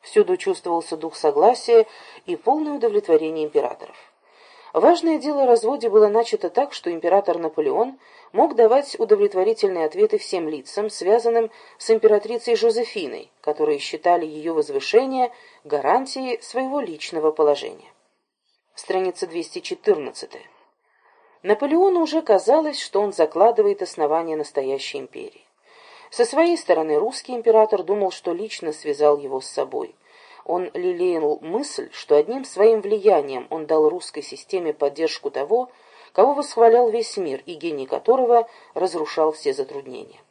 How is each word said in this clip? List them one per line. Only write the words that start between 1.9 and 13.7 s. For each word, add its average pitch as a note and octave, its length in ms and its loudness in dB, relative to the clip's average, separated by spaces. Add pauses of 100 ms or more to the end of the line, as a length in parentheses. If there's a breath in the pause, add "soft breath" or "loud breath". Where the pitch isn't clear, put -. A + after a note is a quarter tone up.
и F3 100 -6
полное D4 380 -2
удовлетворение E3 680 0
императоров. D3 520 -4 (760 loud breath)
Важное D#4+ 460 4
дело C#4+ 240 -2
о C4 40 2
разводе A#3 440 2
было G#3+ 160 8
начато G#3+ 420 0
так, C#4 240 -2
что - 200 -6
император F3 460 2
Наполеон D#3+ 600 -2 (320 soft breath)
мог C4+ 240 2
давать A#3 460 2
удовлетворительные G3+ 840 0
ответы G#3 340 0
всем F3 300 -6
лицам, D#3 420 -8
связанным A3+ 600 0 (280 loud breath)
с - 120 -4
императрицей A3 640 2
Жозефиной, G#3+ 880 -2
которые D3+ 400 -2